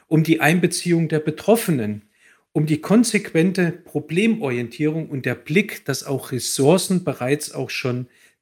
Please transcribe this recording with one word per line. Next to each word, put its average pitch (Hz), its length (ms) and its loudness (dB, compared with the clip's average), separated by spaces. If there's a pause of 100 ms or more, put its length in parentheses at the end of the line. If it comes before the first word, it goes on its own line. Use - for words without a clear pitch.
um 156 160 4
die 160 160 2
Einbeziehung 170 680 2
der 156 120 0
Betroffenen, 151 840 0 (500)
um 156 140 0
die 151 160 -2
konsequente 185 880 2
Problemorientierung 151 1400 -2
und 135 160 -8
der 123 120 -2
Blick, - 500 -2
dass 135 180 -4
auch 139 280 -6
Ressourcen 160 680 2
bereits 139 500 -4
auch 135 180 -8
schon 123 380 -6 (340)